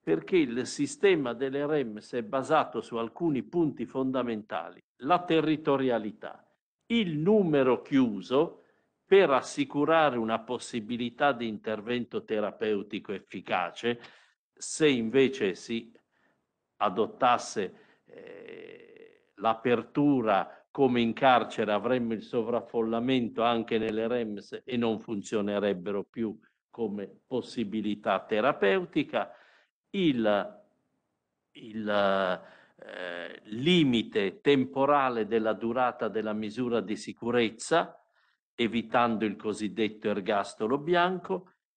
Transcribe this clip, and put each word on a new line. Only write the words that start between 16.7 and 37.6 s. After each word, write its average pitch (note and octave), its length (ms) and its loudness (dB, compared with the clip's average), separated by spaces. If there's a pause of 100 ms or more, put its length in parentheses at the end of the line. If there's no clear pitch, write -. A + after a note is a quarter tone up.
adottasse, G#2+ 1300 0
eh, F2+ 1300 -20
l'apertura A2+ 1300 2
come B2 320 4
in A2+ 120 2
carcere, A2+ 580 2
avremmo A2+ 420 0
il G2+ 100 -6
sovraffollamento A#2 1160 -2
anche A#2 360 0
nelle A2 300 -2
rems A2 580 -6
e B2+ 120 -6
non A2+ 220 0
funzionerebbero G2+ 1040 -2
più A2+ 340 -6 (320)
come G2+ 400 -6 (160)
possibilità G#2+ 960 -4
terapeutica, D3 1120 0 (560)
il, A#2 680 0 (920)
il, G#2+ 360 -8 (880)
eh, F2+ 680 -12
limite A#2 960 2
temporale C3+ 840 2
della A2 280 0
durata A#2 540 -2
della G#2+ 260 -4
misura A2 460 -2
di G2+ 160 -4
sicurezza, A#2+ 1080 -2 (540)